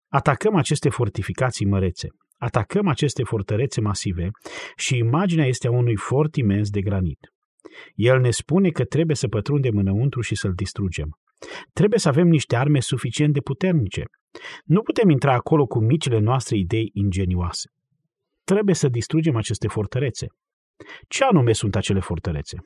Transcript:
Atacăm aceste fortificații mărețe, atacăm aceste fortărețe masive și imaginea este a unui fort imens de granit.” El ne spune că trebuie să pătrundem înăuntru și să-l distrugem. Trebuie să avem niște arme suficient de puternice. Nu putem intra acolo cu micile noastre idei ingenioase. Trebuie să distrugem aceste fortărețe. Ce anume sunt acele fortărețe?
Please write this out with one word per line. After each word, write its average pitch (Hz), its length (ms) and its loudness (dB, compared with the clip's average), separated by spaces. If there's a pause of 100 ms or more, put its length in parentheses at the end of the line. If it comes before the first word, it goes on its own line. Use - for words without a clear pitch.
Atacăm 147 460 0
aceste 151 340 0
fortificații 113 800 -2
mărețe, 95 420 -2 (300)
atacăm 123 500 -2
aceste 143 340 0
fortărețe 110 580 -2
masive 98 500 -2 (460)
și - 200 -4
imaginea 151 500 2
este 127 200 -2
a 120 40 0
unui 120 260 2
fort 147 400 0
imens 104 340 0
de 101 100 -2
granit.” 92 380 -2 (760)
El 123 260 4
ne 123 100 2
spune 180 400 0
că 139 140 -2
trebuie 156 320 0
să - 120 -2
pătrundem 123 480 0
înăuntru 101 440 0
și 110 140 -4
să-l 104 180 -2
distrugem. 90 560 -4 (640)
Trebuie 208 260 2
să 170 100 2
avem 160 200 4
niște 147 280 2
arme 143 240 2
suficient 131 520 -2
de 139 80 0
puternice. 139 640 -2 (600)
Nu 185 180 4
putem 226 260 2
intra 139 240 4
acolo 135 340 2
cu 120 120 -4
micile 117 400 2
noastre 117 380 0
idei 104 360 -2
ingenioase. 92 800 -2 (760)
Trebuie 196 300 2
să 147 140 2
distrugem 131 480 2
aceste 110 320 -2
fortărețe. 107 580 -4 (840)
Ce - 160 0
anume 147 280 4
sunt 107 240 -2
acele 98 240 0
fortărețe? 82 640 -6